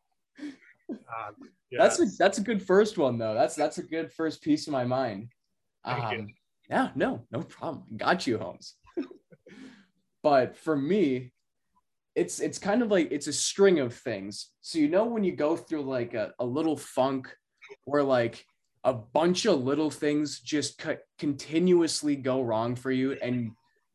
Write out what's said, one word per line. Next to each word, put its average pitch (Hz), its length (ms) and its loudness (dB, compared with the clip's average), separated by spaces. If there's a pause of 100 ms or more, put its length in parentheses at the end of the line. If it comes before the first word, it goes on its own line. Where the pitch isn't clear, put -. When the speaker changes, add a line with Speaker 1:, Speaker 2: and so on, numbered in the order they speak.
(920)
Speaker 1:
Uh, 113 400 -12 (420)
Speaker 2:
That's 165 280 4
a, 339 40 4
Speaker 1:
yes. 196 120 -2
Speaker 2:
that's - 220 4
a 208 40 -2
good 208 200 -2
first 208 340 4
one, 131 220 2
though. 110 160 -2
That's, 113 200 2
that's 147 240 -2
a 175 40 -6
good 160 300 -6
first 160 300 -4
piece 151 240 0
of 156 60 -6
my 131 120 0
mind. 120 440 -2 (560)
Speaker 1:
Thank 120 280 -4
you. 113 80 -4
Speaker 2:
Um, 104 80 -10 (420)
yeah, 220 240 0
no, 143 360 -2
no 139 120 -4
problem. - 420 -12 (120)
Got 143 300 0
you, 110 120 0
Holmes. - 360 -12 (220)
<laughs> 294 80 -4 (1200)
But 135 340 4
for 156 200 -2
me, 139 560 2 (840)
it's, - 240 -2
it's - 180 -4
kind 220 240 2
of 214 80 0
like, 175 220 4
it's 147 160 -4
a 147 40 -4
string 185 460 4
of 120 160 -2
things. 101 540 -8 (140)
So, - 180 -6
you 147 80 4
know, 185 160 2
when 233 180 -2
you 180 140 2
go 151 200 0
through, 156 260 -6
like, 127 320 -4
a, 107 260 -4
a 123 40 -2
little 147 320 0
funk 135 560 -2 (520)
where, 143 180 2
like, 123 420 2 (380)
a 131 100 2
bunch 170 540 0
of 156 160 4
little 147 280 0
things 147 500 -2
just - 380 -4
co-, 151 180 -4 (220)
continuously 160 1000 2
go 131 260 0
wrong 117 320 0
for 127 160 -6
you, 131 220 0
and, 123 400 -4 (420)